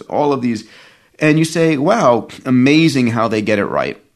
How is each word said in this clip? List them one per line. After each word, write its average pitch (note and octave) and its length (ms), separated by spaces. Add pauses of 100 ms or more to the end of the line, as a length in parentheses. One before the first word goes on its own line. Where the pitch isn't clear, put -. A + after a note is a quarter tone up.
all C#3+ 240
of C3 80
these." A#2 260 (520)
And D3+ 200
you D#3+ 60
say, D#3+ 320
"Wow, C#3 520 (180)
amazing C3 640
how A2+ 200
they G#2+ 140
get G#2+ 160
it G2+ 80
right." C2+ 360 (140)